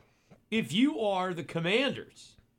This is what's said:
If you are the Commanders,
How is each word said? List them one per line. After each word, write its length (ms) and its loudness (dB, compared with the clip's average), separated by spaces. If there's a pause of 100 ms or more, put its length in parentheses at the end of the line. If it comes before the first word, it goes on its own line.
(520)
If 220 -2
you 280 4
are 300 0
the 120 -6
Commanders, 920 -2 (240)